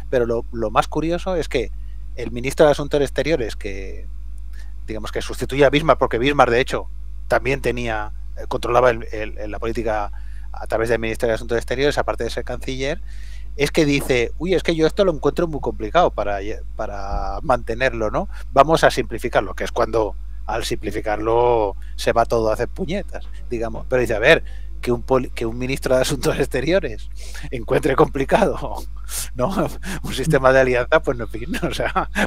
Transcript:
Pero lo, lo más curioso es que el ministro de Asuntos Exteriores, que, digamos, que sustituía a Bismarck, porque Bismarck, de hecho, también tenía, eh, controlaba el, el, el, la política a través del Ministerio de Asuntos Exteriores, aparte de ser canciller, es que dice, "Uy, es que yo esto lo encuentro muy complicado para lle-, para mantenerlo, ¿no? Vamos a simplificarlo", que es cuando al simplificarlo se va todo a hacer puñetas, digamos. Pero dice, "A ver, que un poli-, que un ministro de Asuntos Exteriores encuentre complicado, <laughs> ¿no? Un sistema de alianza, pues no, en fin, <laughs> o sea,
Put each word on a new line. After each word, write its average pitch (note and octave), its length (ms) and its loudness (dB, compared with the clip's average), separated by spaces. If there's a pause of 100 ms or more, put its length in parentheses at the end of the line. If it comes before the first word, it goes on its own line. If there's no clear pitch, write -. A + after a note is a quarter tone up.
Pero B2 160 2
lo, A#2 260 -2
lo A2+ 200 -2
más C3+ 160 2
curioso E3 480 -2
es D3+ 120 -2
que A#2 240 0 (440)
el A#2 160 -6
ministro A#2+ 340 4
de D3 60 8
Asuntos C#3+ 300 0
Exteriores, C3+ 540 0
que, G2 520 -8 (800)
digamos, G#2+ 240 -6
que A2+ 100 -2
sustituía C3+ 460 4
a - 20 10
Bismarck, C#3+ 300 4
porque B2 180 2
Bismarck, C3 340 6
de A#2+ 100 4
hecho, A#2+ 260 -2 (400)
también B2 340 2
tenía, A#2 500 -2 (260)
eh, - 100 -8
controlaba B2 420 4
el, A2+ 220 -2
el, G#2+ 260 -6
el, G#2 140 -8
la G2+ 80 -8
política A2 520 -4 (400)
a - 160 -8
través A2+ 220 0
del A#2 100 2
Ministerio A2+ 320 0
de A2 40 4
Asuntos A#2 220 -2
Exteriores, C3 400 0
aparte A2+ 280 -2
de A2+ 40 -2
ser A#2+ 140 -6
canciller, C3 580 -4 (560)
es C#3+ 140 2
que D#3+ 140 4
dice, C3 520 2
"Uy, F3+ 160 0
es D3+ 100 2
que E3+ 120 2
yo D#3 120 4
esto G3 180 4
lo F3+ 80 2
encuentro C#3+ 340 0
muy D3+ 140 -4
complicado A#2 500 2
para G2+ 300 -2
lle-, G2+ 200 -6 (140)
para G2+ 680 -4
mantenerlo, A#2 680 0
¿no? D#3 180 -2 (240)
Vamos D3 300 6
a C3 80 8
simplificarlo", A2+ 640 -2
que - 100 -4
es - 60 -4
cuando A2+ 440 0 (300)
al A2+ 200 -4
simplificarlo A2 1080 2 (200)
se - 180 0
va A#2 120 4
todo A2+ 240 2
a A2 40 2
hacer A2 160 -2
puñetas, - 580 -6 (220)
digamos. A2+ 400 -6
Pero B2+ 120 2
dice, A#2 140 0
"A G2+ 40 0
ver, C3+ 240 8 (380)
que B2 100 0
un A#2 120 0
poli-, C3 280 2
que - 140 -4
un A2+ 120 -4
ministro B2+ 380 0
de C3 60 6
Asuntos C#3 380 0
Exteriores C#3 720 -2 (420)
encuentre C3 440 0
complicado, C3+ 600 2 (480)
<laughs> - 300 -6
¿no? B2 140 0 (540)
Un - 100 -6
sistema C3 400 4
de C3+ 80 8
alianza, B2+ 400 4
pues C3 160 0
no, A#2 80 -4
en - 40 -8
fin, A#2+ 260 -6
<laughs> - 80 -2
o C#3 100 0
sea, C#3 360 -2 (180)